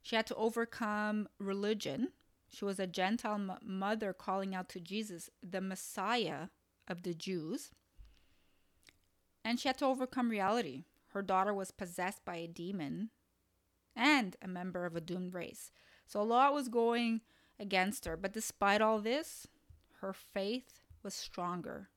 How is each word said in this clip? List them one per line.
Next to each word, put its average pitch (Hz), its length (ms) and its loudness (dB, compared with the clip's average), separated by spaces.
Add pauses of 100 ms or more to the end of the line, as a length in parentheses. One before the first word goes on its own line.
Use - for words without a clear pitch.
She - 160 -2
had 220 120 4
to - 80 -2
overcome 214 920 0 (100)
religion. 202 720 0 (360)
She - 160 -8
was 196 160 0
a 190 60 2
Gentile 196 480 0
m-, 196 280 -4
mother 196 520 0
calling 190 400 -2
out 185 160 -6
to 185 100 -8
Jesus, 190 480 -6 (140)
the 185 180 -4
Messiah 190 880 -2 (400)
of 175 140 -6
the 175 100 -4
Jews. 175 600 -4 (1700)
And 240 160 2
she - 80 2
had 262 100 2
to 302 60 2
overcome 254 460 2
reality. 196 540 2 (240)
Her 202 120 -4
daughter 190 320 4
was 196 180 -2
possessed 180 540 -4
by 180 120 -4
a 170 100 -6
demon 170 640 -4 (840)
and 262 460 4
a 196 80 -8
member 180 380 -4
of 170 100 -4
a 170 60 -4
doomed 180 320 -4
race. - 360 -10 (360)
So 208 160 0
a - 20 4
lot 254 300 6
was 277 140 0
going 233 520 4 (400)
against 190 460 0
her. 165 100 -2
But 190 160 -4
despite 208 480 4
all 220 180 6
this, 240 480 -2 (540)
her 190 140 -4
faith 214 680 -4 (220)
was 196 100 -8
stronger - 840 -6